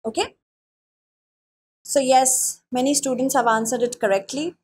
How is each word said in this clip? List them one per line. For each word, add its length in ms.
Okay. 300
So 160
yes, 640
many 220
students 400
have 120
answered 360
it 180
correctly. 640